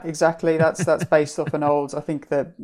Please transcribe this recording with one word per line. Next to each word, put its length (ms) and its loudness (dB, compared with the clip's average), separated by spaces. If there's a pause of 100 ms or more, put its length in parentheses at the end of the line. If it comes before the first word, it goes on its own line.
exactly. 520 0
That's, 280 2
that's 180 2
based 340 2
off 160 -4
an 80 -2
old, 320 0
I 60 -6
think 300 -8
that 240 -2 (100)